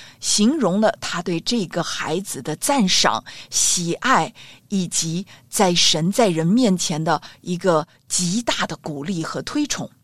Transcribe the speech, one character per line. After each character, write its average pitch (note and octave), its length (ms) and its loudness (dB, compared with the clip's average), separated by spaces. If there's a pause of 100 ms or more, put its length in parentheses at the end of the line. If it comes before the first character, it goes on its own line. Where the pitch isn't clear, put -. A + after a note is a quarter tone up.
(180)
形 B3 400 2
容 G3 220 2
了 A3 100 4 (100)
她 - 220 -6
对 E3+ 200 -2
这 A#3 260 -2
个 F3 120 -4
孩 - 400 -4
子 - 220 -8
的 D#3 140 -6
赞 C4+ 300 2
赏、 A2+ 380 2 (260)
喜 - 440 0
爱， A3 360 2 (380)
以 F#3 200 -2
及 E3 360 -4 (240)
在 F#3 240 2
神 E3 380 2
在 A3 180 4
人 D#3+ 160 0
面 G3+ 320 4
前 D#3+ 260 -4
的 D#3+ 200 0 (180)
一 F3 160 -4
个 E3+ 300 2 (220)
极 F#3 340 -2
大 - 240 -2
的 D#3+ 100 -8
鼓 C#3+ 280 -8
励 E3+ 180 -4
和 D#3 200 -6
推 D4 260 -2
崇。 - 200 -6 (160)